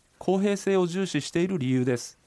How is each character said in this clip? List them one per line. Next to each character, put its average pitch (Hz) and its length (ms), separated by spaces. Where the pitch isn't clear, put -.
公 185 200
平 202 180
性 196 200
を 185 100
重 185 200
視 151 140
し - 120
て 170 100
い 175 60
る 185 100
理 131 100
由 127 160
で 123 120
す。 - 200